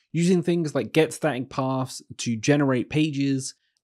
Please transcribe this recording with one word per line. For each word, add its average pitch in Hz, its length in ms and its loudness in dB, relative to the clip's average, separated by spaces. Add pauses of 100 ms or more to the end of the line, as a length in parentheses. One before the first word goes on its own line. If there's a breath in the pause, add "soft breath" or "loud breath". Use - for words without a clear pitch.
(140)
using 170 280 4
things 170 320 0
like 117 200 -2
get 156 180 4
static 135 380 -4
paths 131 520 -4 (140)
to 117 220 -4
generate 135 520 2
pages, 139 680 -2 (280)